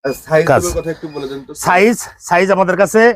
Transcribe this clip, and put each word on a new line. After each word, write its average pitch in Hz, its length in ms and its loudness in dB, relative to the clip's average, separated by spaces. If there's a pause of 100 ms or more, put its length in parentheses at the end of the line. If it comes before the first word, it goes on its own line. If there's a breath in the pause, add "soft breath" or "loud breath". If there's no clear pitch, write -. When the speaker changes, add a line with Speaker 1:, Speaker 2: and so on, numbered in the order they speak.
Speaker 1:
আর 139 80 -4
সাইজগুলোর 160 340 -2
Speaker 2:
কাজ। 131 160 2 (120)
Speaker 1:
কথা 165 160 -6
একটু 160 160 -12
বলে 143 200 -12
দেন 139 160 -10
তো। 143 100 -20
Speaker 2:
সাইজ, 185 440 2 (220)
সাইজ 180 320 0
আমাদের 180 260 0
কাছে 202 240 2 (140)